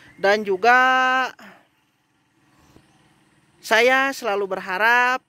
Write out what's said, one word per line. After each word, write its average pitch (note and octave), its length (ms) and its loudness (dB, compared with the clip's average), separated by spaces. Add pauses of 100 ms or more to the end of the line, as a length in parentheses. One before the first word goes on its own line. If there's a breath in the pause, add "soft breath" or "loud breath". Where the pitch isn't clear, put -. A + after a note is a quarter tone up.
(140 loud breath)
Dan G3+ 320 -2
juga G3+ 320 2 (2750 loud breath)
saya C4 560 2
selalu G3+ 400 -6
berharap A3+ 640 0 (100)